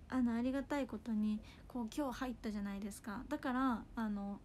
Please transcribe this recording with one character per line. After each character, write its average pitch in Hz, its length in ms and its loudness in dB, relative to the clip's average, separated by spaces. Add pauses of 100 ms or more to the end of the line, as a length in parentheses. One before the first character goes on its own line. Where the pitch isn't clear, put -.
あ 254 120 4
の、 240 140 4
あ 233 60 2
り 254 100 4
が 269 120 0
た 285 160 0
い 254 80 0
こ 220 100 -6
と 233 140 -4
に、 214 280 4 (280)
こ 247 160 -4
う、 220 120 -4
今 285 160 2
日 - 80 -6
入 254 120 -2
っ 220 40 -4
た 220 160 -4
じ 208 60 -2
ゃ 202 60 -2
な 202 120 -2
い 196 40 -4
で 202 120 -4
す - 100 -10
か。 220 280 -6
だ 302 80 0
か 277 160 0
ら、 254 320 4 (100)
あ 220 140 2
の、 202 360 -2